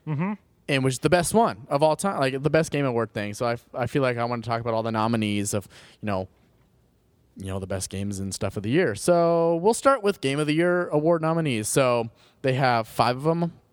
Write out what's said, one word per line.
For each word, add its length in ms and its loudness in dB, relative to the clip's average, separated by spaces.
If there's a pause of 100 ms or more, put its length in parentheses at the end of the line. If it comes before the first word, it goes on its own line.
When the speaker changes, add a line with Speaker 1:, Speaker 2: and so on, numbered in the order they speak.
Speaker 1:
Mm-hmm. 260 -4 (360)
Speaker 2:
And 140 2
was 160 0
the 100 2
best 240 2
one 360 2
of 120 2
all 140 4
time, 240 -4
like, 240 -2
the 60 2
best 220 -4
Game 140 0
Award 280 -2
thing. 200 -6
So 120 -6
I, 80 0
f-, 200 -12
I 140 -4
feel 140 0
like 160 0
I 80 -2
wanna 160 -4
talk 180 -4
about 140 -4
all 100 0
the 80 -2
nominees 600 0
of, 120 -2 (360)
you 60 -10
know, 200 -4 (1080)
you 80 -12
know, 140 -6
the 80 -10
best 220 -6
games 300 -6
and 140 -8
stuff 240 -6
of 60 -8
the 60 -4
year. 240 0
So 640 2
we'll 180 2
start 280 2
with 160 0
Game 200 -2
of 80 0
the 60 2
Year 360 2
award 320 2
nominees. 480 0
So 400 2 (320)
they 120 2
have 340 2
five 280 2
of 120 -4
'em 260 0 (200)